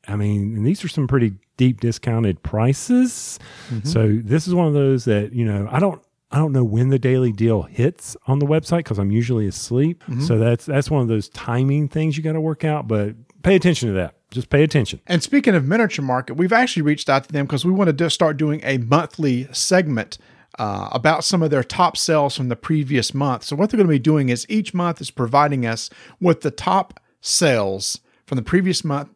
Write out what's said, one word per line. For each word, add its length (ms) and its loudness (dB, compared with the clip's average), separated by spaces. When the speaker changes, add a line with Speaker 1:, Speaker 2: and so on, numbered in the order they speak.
Speaker 1:
I 80 -6
mean, 420 -2
and 80 -2
these 180 -2
are 60 -8
some 180 -2
pretty 260 2
deep 220 2
discounted 640 -2
prices. 960 0
Speaker 2:
Mm-hmm. 180 -6
Speaker 1:
So 360 2
this 240 -2
is 80 -2
one 120 2
of 60 2
those 320 2
that, 280 0
you 120 -2
know, 260 -2
I 80 0
don't, 220 0
I 60 -2
don't 140 2
know 120 2
when 260 2
the 80 2
daily 340 2
deal 320 2
hits 600 -4
on 140 0
the 80 2
website 380 0
'cause 120 -4
I'm 140 0
usually 360 0
asleep. 640 -2
Speaker 2:
Mm-hmm. 120 -4
Speaker 1:
So 180 2
that's, 260 2
that's 240 -2
one 140 2
of 40 0
those 220 0
timing 580 -2
things 300 -2
you 60 -6
gotta 180 -2
work 240 -4
out, 220 -2
but 260 -2
pay 120 6
attention 340 2
to 60 0
that. 200 -2
Just 180 -6
pay 140 4
attention. 420 0
Speaker 2:
And 160 0
speaking 320 2
of 120 2
Miniature 380 0
Market, 320 -4
we've 180 0
actually 280 2
reached 260 0
out 180 2
to 60 -20
them 140 -2
'cause 180 -2
we 80 2
wanna 220 2
do, 160 0
start 280 0
doing 260 -2
a 160 -2
monthly 720 0
segment, 640 0
uh, 340 -4
about 320 2
some 200 0
of 80 0
their 120 2
top 340 0
sales 380 0
from 140 -4
the 60 -2
previous 580 -2
month. 300 -2
So 120 -8
what 140 0
they're 80 0
gonna 120 6
be 100 4
doing 300 2
is 200 -2
each 240 -2
month 280 -2
is 100 -10
providing 560 0
us 220 -6
with 220 2
the 100 -2
top 480 -2
sales 800 0
from 120 -4
the 40 -2
previous 420 0
month 320 -4